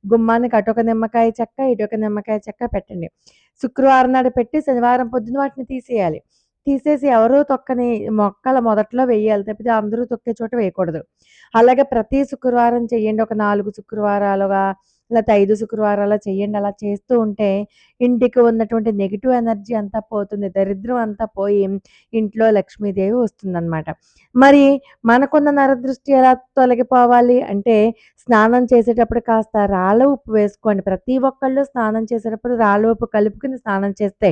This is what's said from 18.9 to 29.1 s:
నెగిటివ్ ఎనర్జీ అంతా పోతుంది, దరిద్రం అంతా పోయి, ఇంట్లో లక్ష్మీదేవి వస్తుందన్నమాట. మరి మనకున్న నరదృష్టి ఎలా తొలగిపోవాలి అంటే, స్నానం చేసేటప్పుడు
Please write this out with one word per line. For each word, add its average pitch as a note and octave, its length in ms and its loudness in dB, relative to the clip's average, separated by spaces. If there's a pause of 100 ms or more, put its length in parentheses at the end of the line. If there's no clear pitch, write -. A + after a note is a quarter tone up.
నెగిటివ్ G3+ 400 -2
ఎనర్జీ A3+ 320 -4 (100)
అంతా G#3 180 -6 (120)
పోతుంది, G3+ 440 -6
దరిద్రం G3 480 -4
అంతా G#3+ 200 -6 (140)
పోయి, G3+ 240 0 (500)
ఇంట్లో A3 340 -2 (120)
లక్ష్మీదేవి G3 680 -4
వస్తుందన్నమాట. E3+ 640 -6 (480)
మరి C#4 320 6 (440)
మనకున్న C#4 380 2 (120)
నరదృష్టి C4 600 -2
ఎలా B3+ 120 6 (260)
తొలగిపోవాలి B3 840 4 (120)
అంటే, G#3 240 0 (460)
స్నానం A#3 500 4
చేసేటప్పుడు A#3 560 2